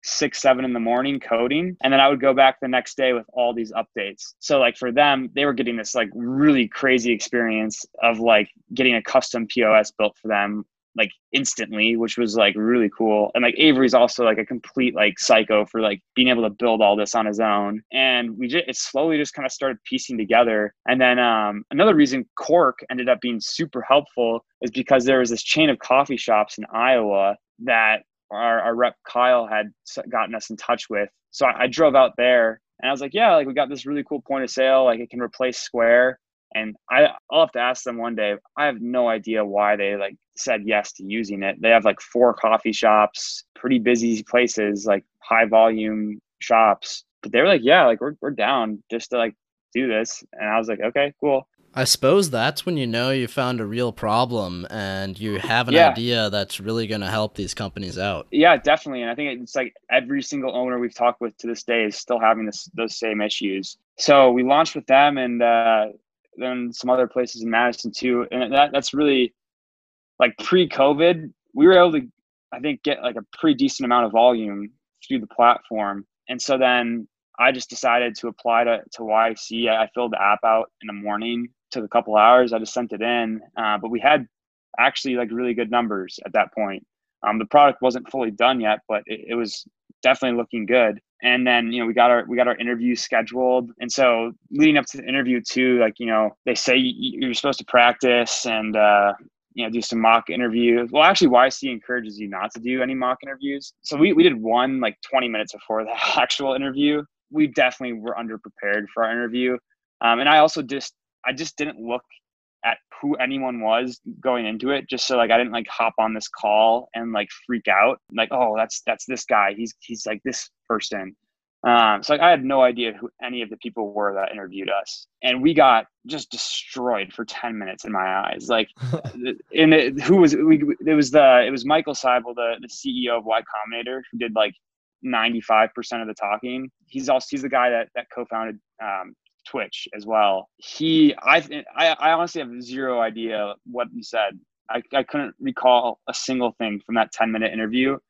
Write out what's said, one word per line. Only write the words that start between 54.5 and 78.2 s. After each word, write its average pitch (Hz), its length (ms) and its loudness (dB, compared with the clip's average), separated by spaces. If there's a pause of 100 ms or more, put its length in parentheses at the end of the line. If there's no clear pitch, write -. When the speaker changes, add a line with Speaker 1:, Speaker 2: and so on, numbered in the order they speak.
Speaker 2:
and 98 480 -8
you 104 220 -6
have 117 280 -2
an 139 60 0
Speaker 1:
Yeah. 160 160 8
Speaker 2:
idea 117 400 -2
that's 101 280 -6
really 110 280 -6
gonna 101 240 -6
help 107 240 -4
these - 180 -8
companies 95 460 -10
out. 95 320 -6
Speaker 1:
Yeah, 156 260 6
definitely. 135 460 -2
And 117 80 -6
I 120 40 -6
think 131 280 -8
it's, 117 120 -18
like, 127 200 -4 (160)
every 131 320 -2
single 131 340 -6
owner 127 220 -4
we've 120 160 -6
talked 120 260 -2
with 117 180 -8
to - 80 -12
this 117 180 -8
day 117 200 0
is 104 120 -6
still 120 220 -6
having 110 280 2
this, - 260 -12
those 113 240 -6
same 107 240 -4
issues. 98 560 -6 (220)
So 135 320 6
we 123 120 2
launched 143 320 2
with 147 120 -10
them 143 320 4
and, 120 240 -2
uh, 117 460 4 (500)
then 123 340 -6
some 123 160 -8
other 127 180 4
places 120 360 -6
in 113 80 -4
Madison 117 400 0
too. 120 400 -2
And 127 240 -4
that, 143 180 4
that's 139 220 -4
really, 135 400 2 (840)
like, 123 200 2
pre-covid, 160 920 2 (240)
we 151 120 6
were 185 100 10
able 175 160 6
to, 135 140 -2 (460)
I 123 80 -14
think, 135 240 -6
get, 147 180 -2
like, 117 140 -4
a - 220 -14
pretty 156 160 2
decent 131 300 -2
amount 120 220 2
of 104 60 -6
volume 110 580 2 (360)
through 131 140 -4
the 107 60 -12
platform. 107 800 0 (220)
And 123 120 -10
so 135 160 -2
then 120 500 0 (320)
I 127 140 2
just 127 160 -8
decided 120 480 -2
to 120 120 -10